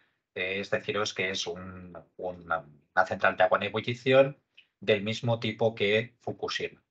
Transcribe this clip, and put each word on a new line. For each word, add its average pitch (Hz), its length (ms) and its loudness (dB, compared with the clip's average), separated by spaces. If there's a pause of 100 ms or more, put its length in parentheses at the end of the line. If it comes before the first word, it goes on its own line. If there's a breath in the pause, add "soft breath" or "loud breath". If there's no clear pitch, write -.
(340 soft breath)
eh, 95 260 -4
es 101 100 -10
deciros 104 440 -4
que 95 160 -4
es 98 160 -6
un, 90 500 -12 (200)
una, 85 480 -6 (300)
una - 120 4
central 95 300 0
de 92 80 6
agua 95 140 4
en 101 60 -4
ebullición 131 720 2 (440 soft breath)
del 101 200 2
mismo 113 360 0
tipo 113 380 0
que 107 460 0
Fukushima, - 680 -8